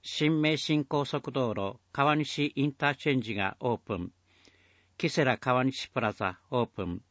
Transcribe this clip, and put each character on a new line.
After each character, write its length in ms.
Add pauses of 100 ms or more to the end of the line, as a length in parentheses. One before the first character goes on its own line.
新 400
名 160
神 260
高 220
速 260
道 220
路 260 (120)
川 240
西 400
イ 100
ン 80
タ 160
ー 60
チ 160
ェ 40
ン 60
ジ 140
が 240
オ 160
ー 20
プ 160
ン。 180 (840)
キ 120
セ 140
ラ 140
川 260
西 260
プ 120
ラ 120
ザ 260 (100)
オ 140
ー 20
プ 200
ン。 260